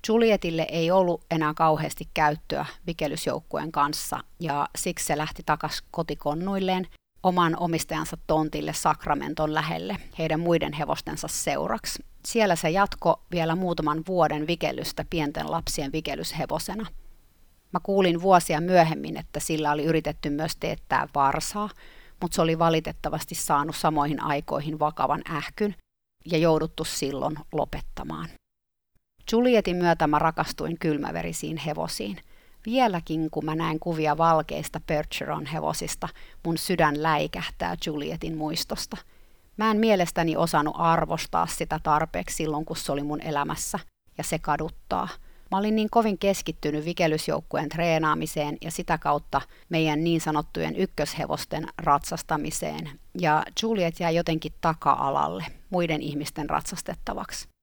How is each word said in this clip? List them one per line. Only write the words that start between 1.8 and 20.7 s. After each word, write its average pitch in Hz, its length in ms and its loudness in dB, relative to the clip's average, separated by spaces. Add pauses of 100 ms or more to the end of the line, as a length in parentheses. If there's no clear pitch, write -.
käyttöä 151 520 0 (200)
vikelysjoukkueen 156 840 -4
kanssa, 143 480 0 (200)
ja 143 280 -2 (100)
siksi - 280 -4
se 147 120 2
lähti - 280 -4
takas - 440 -2
kotikonnuilleen 185 960 -2 (360)
oman 180 380 4
omistajansa 160 560 -2 (100)
tontille 156 460 0
Sacramenton 151 840 0
lähelle 165 420 -2 (220)
heidän 160 220 0
muiden 170 320 2
hevostensa 151 560 -4
seuraksi. - 760 -2 (220)
Siellä 208 300 4
se 160 140 0
jatko 185 600 2
vielä 165 260 0
muutaman 165 520 0
vuoden 151 380 2
vikelystä 156 640 -2
pienten 156 400 -2
lapsien 156 420 -4
vikelyshevosena. 160 920 -4 (880)
Mä 180 100 0
kuulin 185 400 4
vuosia 175 380 6
myöhemmin, 160 560 4
että 147 240 -8
sillä 156 320 0
oli 147 120 0
yritetty 151 460 0
myös 156 260 -2
teettää 139 580 -2